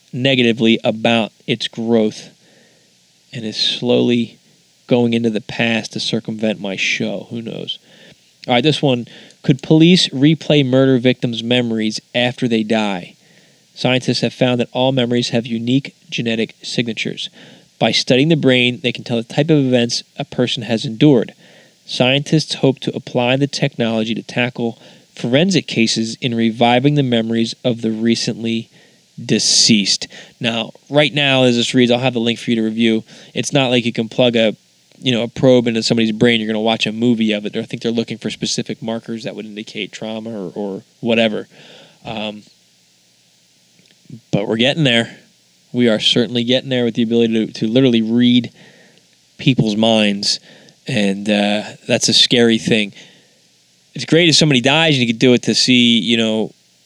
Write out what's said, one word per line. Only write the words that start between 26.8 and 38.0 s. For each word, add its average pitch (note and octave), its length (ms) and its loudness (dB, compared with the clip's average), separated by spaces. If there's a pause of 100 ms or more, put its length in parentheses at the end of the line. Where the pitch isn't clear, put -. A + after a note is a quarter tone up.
the C#3+ 80 2
memories A2+ 600 -2
of A#2 200 -2
the A2+ 100 -2
recently A2+ 800 -2 (540)
deceased. - 840 2 (320)
Now, A#2 320 -4 (180)
right C#3+ 220 2
now, C3+ 320 2
as B2 100 4
this A#2+ 200 -2
reads, B2 180 4
I'll A#2+ 60 4
have B2+ 160 0
the A#2+ 40 -4
link A#2 200 -2
for - 120 -6
you A#2 60 2
to A2+ 60 0
review. A2 420 0 (300)
It's - 180 -6
not C3+ 160 2
like B2 160 2
you A#2 80 -2
can A2+ 160 -4
plug B2 280 2
a, A2+ 200 2 (420)
you B2+ 140 -2
know, A2+ 100 0
a A#2 60 -4
probe B2 380 4
into A2+ 160 -2
somebody's A2+ 300 0
brain. A#2 280 2
You're G#2+ 60 -4
gonna G#2+ 140 -4
watch A2+ 260 -2
a G#2+ 60 -4
movie A2+ 400 0
of G#2 120 -4
it. G2+ 100 -8
I A2+ 100 -6
think A#2 180 -12
they're A#2 100 -4
looking A#2 240 -4